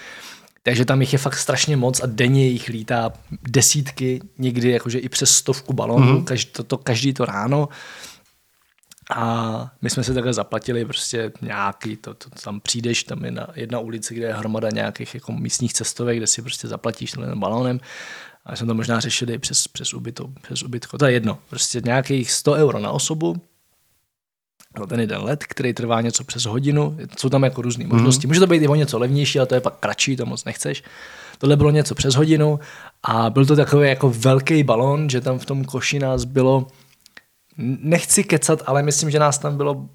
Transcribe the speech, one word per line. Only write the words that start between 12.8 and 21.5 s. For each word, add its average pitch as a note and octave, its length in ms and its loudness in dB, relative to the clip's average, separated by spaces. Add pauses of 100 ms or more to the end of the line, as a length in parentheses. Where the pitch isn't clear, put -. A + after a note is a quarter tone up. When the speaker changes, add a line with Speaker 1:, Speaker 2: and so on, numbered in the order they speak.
Speaker 1:
tam - 220 -8
je A#2 60 -8
na, A#2 240 -10
jedna A#2+ 240 -8
ulice, A2+ 340 -10
kde A#2 140 -8
je A2 60 -4
hromada A2 360 -4
nějakých G#2+ 460 -6
jako - 160 -12
místních A#2+ 420 -4
cestovek, A#2+ 440 -2
kde A2 100 -4
si - 140 -2
prostě A#2 260 -10
zaplatíš A2+ 440 -8
tenhle - 180 -8
ten G#2 100 -6
balónem. B2 400 -2 (680)
A - 60 -16
my - 60 -10
jsme A#2 100 -6
to A#2 60 0
možná A2+ 260 0
řešili A#2 380 -4
přes, - 300 -2
přes - 260 -10
ubyto-, B2 480 -12
přes - 220 -10
ubytko. A#2+ 340 -10
To C#3+ 80 4
je C3 80 6
jedno. A2 240 0 (120)
Prostě - 360 -4